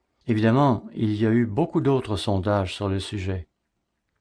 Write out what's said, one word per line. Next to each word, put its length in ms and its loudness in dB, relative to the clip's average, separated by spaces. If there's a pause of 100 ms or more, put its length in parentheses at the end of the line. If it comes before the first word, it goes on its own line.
(260)
Évidemment, 580 2 (100)
il 200 0
y 120 0
a 40 4
eu 160 4
beaucoup 340 -2
d'autres 360 0
sondages 580 0
sur 140 -4
le 100 -2
sujet. 500 -6 (720)